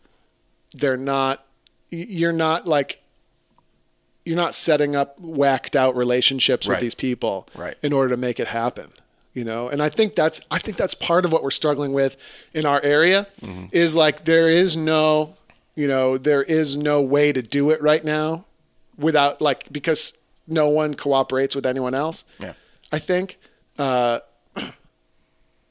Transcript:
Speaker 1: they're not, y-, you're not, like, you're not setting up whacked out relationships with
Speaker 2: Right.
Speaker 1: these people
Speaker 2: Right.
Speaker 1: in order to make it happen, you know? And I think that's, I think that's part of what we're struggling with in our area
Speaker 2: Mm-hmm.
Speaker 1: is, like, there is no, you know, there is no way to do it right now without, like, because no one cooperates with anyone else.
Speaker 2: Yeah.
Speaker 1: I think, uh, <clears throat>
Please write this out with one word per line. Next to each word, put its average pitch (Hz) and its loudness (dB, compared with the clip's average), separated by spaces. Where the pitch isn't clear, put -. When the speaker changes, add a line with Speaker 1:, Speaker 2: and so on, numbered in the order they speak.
Speaker 1:
they're 131 -2
not, 135 -2
y-, 170 -8
you're 170 -2
not, 165 -2
like, 143 -2
you're 165 -4
not 170 0
setting 147 2
up 139 -2
whacked 139 0
out 131 2
relationships 123 0
with 98 0
Speaker 2:
Right. - -8
Speaker 1:
these 117 -4
people 117 -4
Speaker 2:
Right. 85 -10
Speaker 1:
in 143 -2
order 135 2
to 123 0
make 123 -4
it 113 -4
happen, 113 -6
you 123 -6
know? 117 -6
And 143 -4
I 151 2
think 214 0
that's, 160 0
I 170 -4
think 196 -8
that's 196 -2
part 175 0
of 170 -2
what 160 2
we're 135 -4
struggling 143 -2
with 135 0
in 156 -4
our 143 2
area 175 4
Speaker 2:
Mm-hmm. 92 -12
Speaker 1:
is, 170 2
like, 156 4
there 165 4
is 170 2
no, 156 0
you 147 -2
know, 131 0
there 139 2
is 156 0
no 147 0
way 143 2
to 131 -2
do 143 0
it 156 0
right 151 2
now 156 -4
without, 147 2
like, 143 -2
because 151 -2
no 156 2
one 151 0
cooperates 135 0
with 131 -4
anyone 127 -2
else. 151 -4
Speaker 2:
Yeah. 92 -10
Speaker 1:
I 156 -2
think, 185 -4
uh, 123 0
<clears throat> 147 -10